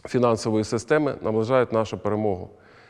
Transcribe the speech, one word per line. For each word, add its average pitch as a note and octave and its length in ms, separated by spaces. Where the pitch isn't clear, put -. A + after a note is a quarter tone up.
фінансової A2+ 560
системи C#3 580
наближають A2+ 500
нашу A2 260
перемогу. G#2 520